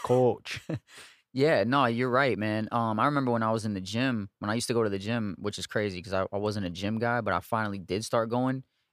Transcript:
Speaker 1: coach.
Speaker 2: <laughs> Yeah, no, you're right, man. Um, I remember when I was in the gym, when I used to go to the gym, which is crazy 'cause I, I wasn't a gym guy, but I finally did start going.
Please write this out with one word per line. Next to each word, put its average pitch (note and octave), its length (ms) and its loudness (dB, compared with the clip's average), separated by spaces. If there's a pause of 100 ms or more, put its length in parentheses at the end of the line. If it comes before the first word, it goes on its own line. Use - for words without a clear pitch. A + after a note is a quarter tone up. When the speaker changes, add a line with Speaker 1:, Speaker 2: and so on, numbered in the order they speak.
Speaker 1:
coach. - 600 2
Speaker 2:
<laughs> D3+ 160 -6 (520)
Yeah, C3 320 4
no, C3+ 200 4
you're A#2+ 240 2
right, B2 280 2
man. G#2+ 340 -2
Um, A2 280 0
I A#2+ 60 4
remember C#3 260 2
when A#2 120 2
I A2+ 80 2
was A2 140 0
in G#2+ 100 -2
the F#2 60 -4
gym, A2 480 -2 (100)
when G2+ 100 -6
I A2 60 0
used A#2+ 120 -2
to B2 60 0
go A#2 100 4
to G#2+ 60 2
the G2 80 -2
gym, G#2+ 400 -4
which G2+ 220 -6
is - 80 -8
crazy G2+ 340 -2
'cause F2+ 120 -8
I, F#2+ 180 2
I G2+ 60 -4
wasn't G#2 280 -2
a F2 60 -2
gym G2 280 -4
guy, A#2 220 0
but G2+ 120 0
I F2 80 2
finally G#2+ 380 -2
did F#2 260 -4
start A2+ 240 0
going. B2+ 340 -2 (300)